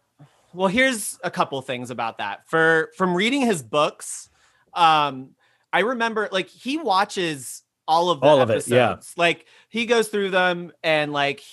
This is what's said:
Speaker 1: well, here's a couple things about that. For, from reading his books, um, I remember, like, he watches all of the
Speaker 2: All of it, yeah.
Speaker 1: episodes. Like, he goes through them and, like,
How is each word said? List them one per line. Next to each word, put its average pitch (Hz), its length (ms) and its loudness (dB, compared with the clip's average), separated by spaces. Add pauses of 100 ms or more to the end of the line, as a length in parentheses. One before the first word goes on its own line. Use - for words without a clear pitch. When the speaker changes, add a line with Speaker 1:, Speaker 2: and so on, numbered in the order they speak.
(540)
Speaker 1:
well, 185 140 0
here's 240 560 0
a 170 80 -6
couple 156 320 -4
things 123 260 -8
about 113 300 -8
that. 104 280 -10
For, 160 480 2
from 185 200 0
reading 240 260 0
his 202 220 0
books, - 680 -4 (460)
um, 147 560 2 (420)
I 170 60 2
remember, 226 520 -2
like, 190 160 -4
he 269 300 -8
watches 185 840 -2 (240)
all 170 240 2
of 143 100 -2
the 143 60 6
Speaker 2:
All 147 120 8
of 117 120 2
it, - 160 -2
yeah. 120 240 4
Speaker 1:
episodes. - 260 -12
Like, 170 300 0 (220)
he 226 180 -4
goes 220 220 2
through 202 200 -2
them 180 420 0 (120)
and, 151 280 0
like, 143 300 -2 (120)